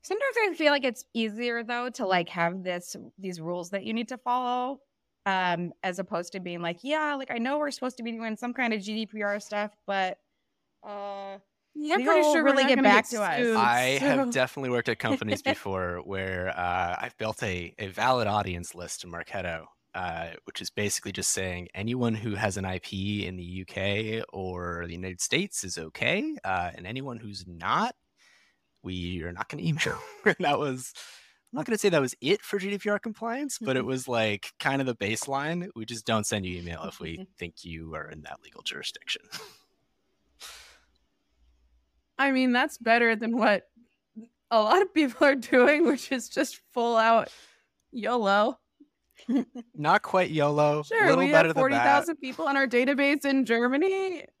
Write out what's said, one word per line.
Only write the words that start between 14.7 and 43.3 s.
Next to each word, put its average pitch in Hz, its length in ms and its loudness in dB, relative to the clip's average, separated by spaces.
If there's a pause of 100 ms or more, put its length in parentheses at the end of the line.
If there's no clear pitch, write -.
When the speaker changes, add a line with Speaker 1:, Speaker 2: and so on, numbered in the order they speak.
Speaker 3:
worked 120 180 0
at 113 100 0
companies 110 440 -2
Speaker 2:
<laughs> - 0 -
Speaker 3:
before 92 560 -2
where, 95 580 -4
uh, 87 420 0
I've - 180 -8
built 110 260 -4
a, 90 340 -4
a 101 100 -8
valid 113 400 2
audience 98 460 -2
list 87 300 -12
in 87 80 -16
Marketo, 85 560 -8 (260)
uh, 85 380 -6 (140)
which - 160 -12
is 90 100 -10
basically 104 400 -4
just 95 200 -4
saying 90 440 -4
anyone 117 400 -2
who 107 200 -6
has 98 220 0
an 98 80 -4
I 92 140 -4
P 101 480 -4
in 92 100 -8
the 87 60 -10
U 92 220 -10
K 107 580 -4 (100)
or 87 540 -6
the 85 60 -10
United 90 280 -10
States - 420 -2
is 90 140 -8
okay, 170 680 -2
uh, 90 300 -2
and 90 140 -14
anyone 127 320 -8
who's 101 280 -14
not, 107 480 -2 (880)
we 90 400 -6
are 104 100 -8
not 98 160 -10
gonna 147 140 -10
email. 151 360 -2 (140)
<laughs> - 120 -8
And 196 160 4
that 147 180 2
was, 131 340 -6 (600)
I'm 247 40 -8
not - 100 -6
gonna 226 100 -2
say 208 120 2
that 160 120 4
was 127 200 -2
it 175 200 2
for - 180 -4
G 190 120 -4
D 202 80 -4
P 214 100 -4
R 208 100 0
compliance, 233 640 -6
but 131 140 0
it 120 80 0
Speaker 2:
Mm-hmm. - 20 -4
Speaker 3:
was, 131 200 -4
like, 110 520 0
kind 139 220 0
of 131 60 0
the 120 80 -2
baseline. 139 800 -4
We 113 100 -8
just 117 200 -10
don't 110 220 2
send 101 180 -2
you 90 140 -6
email 82 260 -10
if 82 140 -12
we 82 260 -10
Speaker 1:
<laughs> - 140 -20
Speaker 3:
think 85 260 -12
you 80 300 -12
are 76 140 -10
in 78 140 -16
that 78 200 -16
legal - 200 -20
jurisdiction. - 680 -8
<laughs> - 100 -12 (2750)
Speaker 2:
I 277 140 2
mean, 262 200 4
that's 262 260 2
better 233 380 4
than 226 220 -2